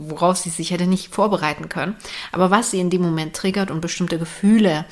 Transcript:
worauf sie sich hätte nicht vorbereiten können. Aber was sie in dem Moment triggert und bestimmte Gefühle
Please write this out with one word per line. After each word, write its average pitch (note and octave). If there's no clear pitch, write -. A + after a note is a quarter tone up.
worauf F3
sie -
sich E3
hätte F3
nicht F#3
vorbereiten D#3+
können. D#3+
Aber F3+
was A3+
sie F#3+
in F3+
dem F#3
Moment D#3+
triggert G3
und D#3+
bestimmte E3+
Gefühle F3